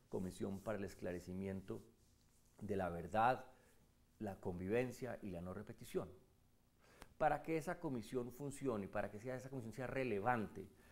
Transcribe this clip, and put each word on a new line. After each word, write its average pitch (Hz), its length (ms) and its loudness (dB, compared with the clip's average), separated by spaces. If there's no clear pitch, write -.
Comisión 98 540 -2
para 107 160 -2
el 101 80 -2
Esclarecimiento 95 960 -4
de 101 180 0
la 92 120 4
Verdad, 101 560 4
la 98 200 -4
Convivencia 113 840 0
y 107 80 -6
la 85 120 -4
No 92 120 -4
Repetición. 104 560 -4
Para 147 240 6
que 160 160 2
esa 165 220 0
comisión 123 520 0
funcione, 131 560 0
para 101 220 0
que 104 100 -8
sea, 127 160 -4
esa 127 140 -6
comisión 113 240 -4
sea 127 140 -4
relevante, 117 800 2